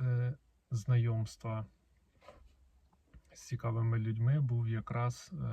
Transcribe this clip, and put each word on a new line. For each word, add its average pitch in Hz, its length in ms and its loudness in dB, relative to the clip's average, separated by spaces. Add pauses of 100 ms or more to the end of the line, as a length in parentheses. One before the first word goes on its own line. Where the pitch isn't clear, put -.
е, 123 340 0 (360)
знайомства 113 960 0 (1700)
з - 80 -20
цікавими 113 580 0
людьми 113 420 2
був 117 280 0
якраз, 120 640 -4
е, 180 40 -10 (160)